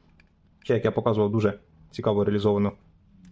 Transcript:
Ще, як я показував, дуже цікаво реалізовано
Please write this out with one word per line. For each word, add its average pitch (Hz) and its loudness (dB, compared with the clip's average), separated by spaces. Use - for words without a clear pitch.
Ще, 127 0
як 110 0
я 110 0
показував, 107 0
дуже 107 0
цікаво 104 0
реалізовано 101 0